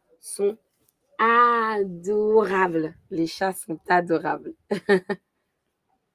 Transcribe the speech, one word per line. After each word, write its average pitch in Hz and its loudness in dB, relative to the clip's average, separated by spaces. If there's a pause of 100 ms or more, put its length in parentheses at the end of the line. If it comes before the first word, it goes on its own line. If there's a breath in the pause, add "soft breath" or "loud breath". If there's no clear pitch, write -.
(180)
sont - -4 (640)
adorables. » 208 2 (140)
Les 165 -2
chats 190 -4
sont - -12
adorables. 160 0 (160)
<laughs> 190 0 (960)